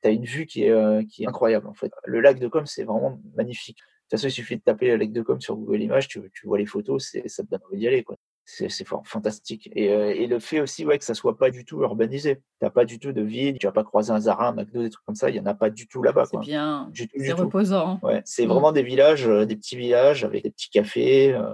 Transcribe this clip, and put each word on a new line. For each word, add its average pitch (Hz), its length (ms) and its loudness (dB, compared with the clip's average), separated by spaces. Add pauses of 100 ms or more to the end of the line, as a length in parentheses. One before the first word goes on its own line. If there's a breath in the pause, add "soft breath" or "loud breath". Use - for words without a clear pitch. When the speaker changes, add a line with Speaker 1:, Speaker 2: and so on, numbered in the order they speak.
Speaker 1:
t'as 110 100 4
une 117 140 0
vue 139 200 -6
qui - 180 -6
est, 107 80 4
euh, 107 320 2
qui 107 200 -12
est 110 40 -4
incroyable, 110 400 0
en 104 60 -16
fait. - 180 -8 (140)
Le 113 160 -2
lac 131 180 8
de 123 80 -4
Côme, 147 180 -2
c'est - 200 -8
vraiment 113 340 -2 (160)
magnifique, 117 440 -6 (300 soft breath)
toute 113 100 -2
façon, 139 80 -2
il 135 40 -2
suffit 120 260 -8
de - 40 -12
taper 120 360 2
Lac 110 140 -2
de 117 100 -4
Com 127 200 -4
sur 113 160 -8
Google 110 240 -4
Images, 127 260 0
tu, - 140 -14 (120)
tu - 140 -16
vois 104 100 0
les 104 80 0
photos, 110 460 -6
c'est, - 160 -8
ça - 160 -10
te 104 60 -12
donne - 180 -6
envie 98 120 -10
d'y 110 80 -2
aller, 127 160 2
quoi. - 120 -14 (340)
C'est, - 200 -8
c'est - 180 -10
fan-, - 160 -8
fantastique. 107 720 -8
Et, 104 160 2
euh, 104 240 2
et 110 100 -2
le 120 140 0
fait 151 220 -4
aussi, 143 240 -6
ouais, 147 120 4
que 139 60 -6
ça 117 100 -4
soit 113 240 -2
pas 131 120 4
du 123 160 -12
tout 156 160 -6
urbanisé. 131 600 -2 (200)
T'as 110 80 0
pas 123 160 4
du 117 120 -10
tout 139 140 -8
de 110 100 -4
ville, 127 380 -2
tu - 80 -4
vas 95 60 -2
pas 107 100 2
croiser 107 300 0
un 107 80 0
Zara, 107 260 0
un 117 60 -2
McDo, 113 300 -6
des 113 60 -4
trucs - 160 -20
comme - 100 -8
ça, - 140 0
il 127 60 -2
y 107 60 -4
en 98 40 -6
a 101 80 -2
pas 107 160 2
du - 160 -14
tout 131 160 -10
là-bas, 120 220 4
Speaker 2:
C'est - 80 -6
Speaker 1:
quoi. - 80 -4
Speaker 2:
bien. 147 540 -6
Speaker 1:
Du - 160 -10
tout, - 80 -14
Speaker 2:
C'est 135 80 -6
Speaker 1:
du 165 100 -2
tout. 180 60 -2
Speaker 2:
reposant. 185 600 0
Speaker 1:
Ouais, 113 200 0
c'est - 220 -2
Speaker 2:
Mm. 113 40 2
Speaker 1:
vraiment 139 220 6
des 143 120 2
villages, 135 440 6
euh, 107 180 6
des 107 120 -4
petits - 180 -12
villages 123 480 4
avec 107 200 -4
des 107 80 -2
petits - 180 -14
cafés, 127 640 4
euh. 113 100 -2 (100)